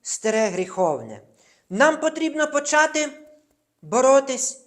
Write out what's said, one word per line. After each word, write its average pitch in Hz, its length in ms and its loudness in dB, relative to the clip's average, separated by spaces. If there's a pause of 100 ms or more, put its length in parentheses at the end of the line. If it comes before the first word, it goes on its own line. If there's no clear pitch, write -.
старе 220 460 -2
гріховне. 160 720 -4 (480)
Нам 294 300 2
потрібно 311 500 -2
почати 302 580 0 (760)
боротись 262 840 2